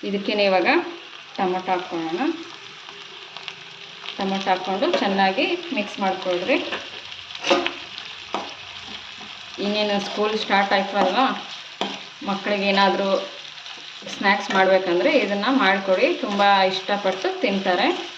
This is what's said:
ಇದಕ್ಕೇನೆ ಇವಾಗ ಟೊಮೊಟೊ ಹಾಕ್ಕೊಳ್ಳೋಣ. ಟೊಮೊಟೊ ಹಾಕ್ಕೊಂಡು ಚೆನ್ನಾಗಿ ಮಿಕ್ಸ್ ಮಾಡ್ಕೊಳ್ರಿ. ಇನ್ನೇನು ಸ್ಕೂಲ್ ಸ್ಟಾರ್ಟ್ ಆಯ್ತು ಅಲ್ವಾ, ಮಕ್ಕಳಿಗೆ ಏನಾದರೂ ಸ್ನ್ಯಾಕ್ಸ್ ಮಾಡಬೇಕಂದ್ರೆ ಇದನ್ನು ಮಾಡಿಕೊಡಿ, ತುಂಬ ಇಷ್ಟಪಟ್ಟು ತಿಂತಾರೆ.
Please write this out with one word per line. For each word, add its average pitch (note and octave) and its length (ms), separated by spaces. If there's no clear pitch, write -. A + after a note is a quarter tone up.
ಇದಕ್ಕೇನೆ G3+ 420
ಇವಾಗ F#3+ 200
ಟೊಮೊಟೊ F#3 360
ಹಾಕ್ಕೊಳ್ಳೋಣ. E3+ 480
ಟೊಮೊಟೊ G3 320
ಹಾಕ್ಕೊಂಡು G3 360
ಚೆನ್ನಾಗಿ G3 460
ಮಿಕ್ಸ್ G3+ 260
ಮಾಡ್ಕೊಳ್ರಿ. F#3 540
ಇನ್ನೇನು G#3 320
ಸ್ಕೂಲ್ G#3+ 360
ಸ್ಟಾರ್ಟ್ G3 320
ಆಯ್ತು G3 280
ಅಲ್ವಾ, G#3 220
ಮಕ್ಕಳಿಗೆ G3 440
ಏನಾದರೂ G3 360
ಸ್ನ್ಯಾಕ್ಸ್ G3+ 420
ಮಾಡಬೇಕಂದ್ರೆ F#3+ 540
ಇದನ್ನು G3+ 280
ಮಾಡಿಕೊಡಿ, G3 440
ತುಂಬ G3+ 180
ಇಷ್ಟಪಟ್ಟು G3+ 540
ತಿಂತಾರೆ. G3 460